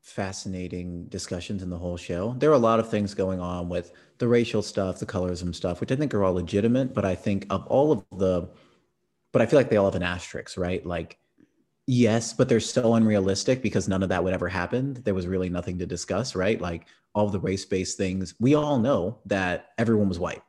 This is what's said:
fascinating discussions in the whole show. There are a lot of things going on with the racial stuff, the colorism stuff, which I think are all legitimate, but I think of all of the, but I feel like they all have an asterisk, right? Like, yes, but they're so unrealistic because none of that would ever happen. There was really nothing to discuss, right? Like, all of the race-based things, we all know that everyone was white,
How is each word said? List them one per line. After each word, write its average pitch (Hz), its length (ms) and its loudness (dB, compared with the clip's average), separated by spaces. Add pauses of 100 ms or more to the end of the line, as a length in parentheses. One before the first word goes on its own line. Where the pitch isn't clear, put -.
fascinating 90 1080 -8
discussions 95 540 -8
in 90 60 -8
the 85 80 -6
whole 87 200 -6
show. 95 400 -6
There 156 120 2
are 156 40 8
a 139 60 6
lot 113 200 4
of 113 100 -2
things 104 240 -2
going 92 280 -2
on 90 280 -6
with 90 220 -6 (280)
the 123 80 0
racial 117 340 2
stuff, 95 380 -4
the 113 60 -6
colorism 90 480 -4
stuff, 87 280 -4
which - 100 -4
I 131 60 2
think 151 160 -2
are 101 100 2
all 92 100 2
legitimate, 104 600 0
but 101 120 0
I 92 100 0
think 98 340 -2
of - 180 -2
all 143 240 4
of 110 140 0 (120)
the, 92 320 2 (840)
but 117 80 4
I 113 40 6
feel 143 140 6
like 123 100 2
they 110 80 4
all 98 80 6
have 95 100 2
an 87 80 -2
asterisk, - 540 -6
right? 90 280 -2
Like, 85 340 -8 (680)
yes, 117 460 4
but 131 160 2
they're 113 100 6
so 117 360 2
unrealistic 107 680 4
because 101 260 0
none 95 160 2
of 90 60 0
that 90 140 2
would 92 100 0
ever 87 160 -2
happen. 120 440 -2 (100)
There 104 100 0
was 92 140 -2
really 92 220 -2
nothing 90 300 -4
to 90 60 -4
discuss, 92 500 -4
right? 92 260 0
Like, 85 260 -6 (280)
all 208 120 4
of 98 40 -2
the 98 80 -2
race-based 95 580 -2
things, 95 420 -2
we 131 160 4
all 147 240 2
know 107 460 0
that 95 520 -2
everyone 107 320 4
was 90 100 -2
white, 87 300 -6